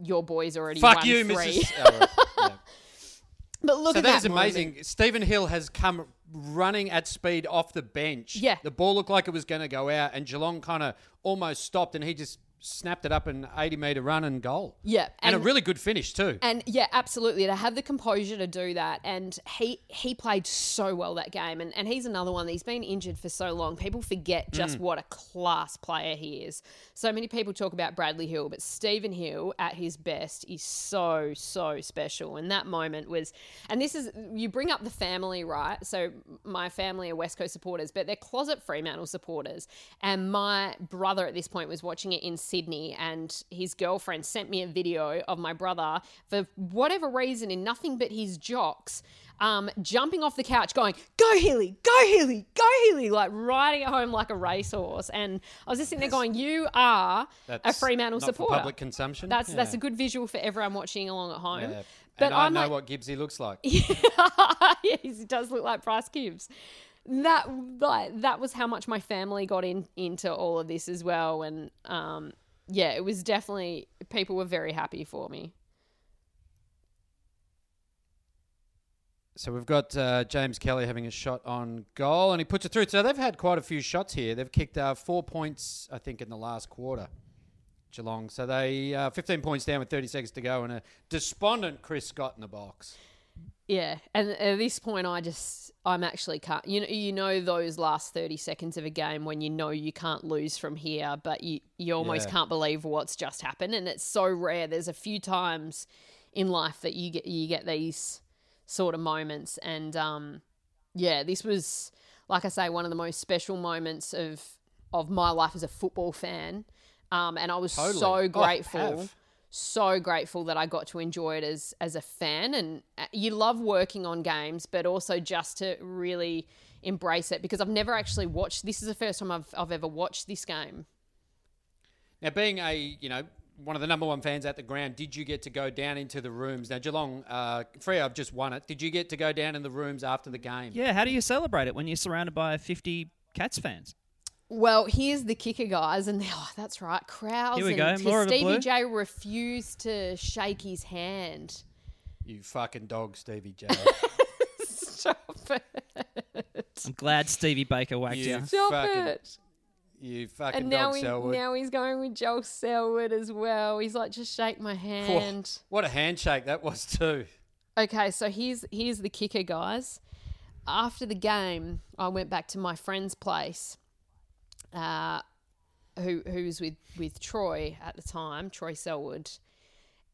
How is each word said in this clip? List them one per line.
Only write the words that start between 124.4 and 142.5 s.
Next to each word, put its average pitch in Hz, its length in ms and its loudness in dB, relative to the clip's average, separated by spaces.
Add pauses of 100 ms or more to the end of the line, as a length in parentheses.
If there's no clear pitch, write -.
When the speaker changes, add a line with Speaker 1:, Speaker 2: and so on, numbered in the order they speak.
Speaker 1:
but 170 200 -2
also 180 340 0
just 170 380 -4
to 190 240 -4
really 175 640 -4 (340)
embrace 175 520 0
it, - 80 -2
because 190 180 -2
I've 196 80 0
never 214 260 0
actually 208 340 0
watched, 175 380 -2
this 208 160 -6
is 214 60 -8
the 214 80 -4
first 214 240 -2
time 190 120 -4
I've, 165 260 -6
I've 175 160 -2
ever 160 140 -4
watched 160 400 -6
this 190 180 -8
game. 156 400 -8 (1400)
Speaker 2:
Now, 156 80 -2
being 202 300 0
a, 151 420 -4
you 135 80 -8
know, 127 140 -4 (400)
one 151 120 -6
of 143 60 -6
the 151 60 -2
number 160 200 0
one 139 140 -2
fans 143 240 -2
at 143 100 -4
the 139 80 -16
ground, 135 320 -6
did 143 200 -10
you 151 100 -8
get 143 180 -6
to 143 80 -14
go 135 180 -4
down 143 280 -4
into 139 240 -10
the 120 100 -8
rooms? 123 400 -6
Now, 127 80 -4
Geelong, 143 500 -4
uh, 120 360 -2 (140)
Freo 185 200 2
have 131 160 2
just 143 180 -8
won 131 200 -2
it. 143 140 -10
Did 143 140 -10
you 160 80 -2
get 175 200 -2
to 156 80 -6
go 156 160 2
down 151 220 -2
in 147 80 -8
the 139 60 -8
rooms 139 340 -6
after 131 280 -2
the 127 80 -8
game? 123 340 -8
Speaker 3:
Yeah, 233 200 0
how 202 100 4
do 254 80 2
you 254 100 2
celebrate 214 460 2
it - 80 -2
when 156 120 -4
you're 160 100 -2
surrounded 170 360 -2
by 156 240 0